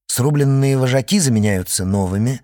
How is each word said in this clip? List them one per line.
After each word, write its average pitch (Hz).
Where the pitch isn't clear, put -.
срубленные 135
вожаки 131
заменяются 104
новыми. 98